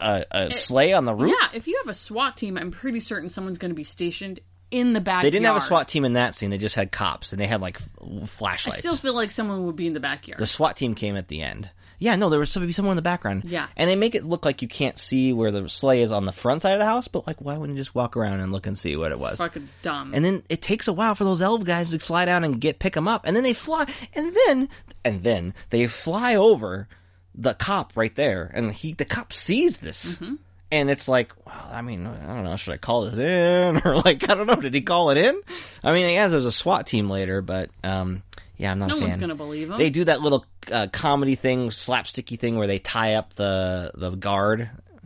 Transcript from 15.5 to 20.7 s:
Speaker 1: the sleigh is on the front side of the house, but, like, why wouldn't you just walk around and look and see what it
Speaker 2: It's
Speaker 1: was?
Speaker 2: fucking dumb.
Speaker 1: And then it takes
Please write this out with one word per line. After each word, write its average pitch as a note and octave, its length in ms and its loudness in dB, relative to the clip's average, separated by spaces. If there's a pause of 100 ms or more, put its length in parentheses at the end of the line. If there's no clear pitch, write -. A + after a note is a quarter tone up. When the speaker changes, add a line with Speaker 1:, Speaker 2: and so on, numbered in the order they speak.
Speaker 1:
the G2 160 -4
sleigh C3 340 4
is A2 80 2
on G2+ 140 0
the F#2+ 80 -2
front C#3 300 0
side F#3+ 100 2
of G3+ 80 2
the G#3 40 2
house, A#3 220 0
but, - 220 -6
like, D#3+ 120 -8
why C#3 160 -8
wouldn't D3 200 -6
you C3+ 40 -6
just - 140 -8
walk B2 220 -2
around G2+ 240 -2
and F#2+ 100 -4
look F#2+ 160 -4
and G2+ 100 -4
see D2+ 200 -4
what D#2 160 -2
it B1 40 -6
Speaker 2:
It's C2+ 60 -6
Speaker 1:
was? - 160 -4
Speaker 2:
fucking E3 300 -6 (140)
dumb. C#3+ 300 -6
Speaker 1:
And C#3+ 120 2
then F#3+ 240 0
it E3 140 -4
takes A3 260 -2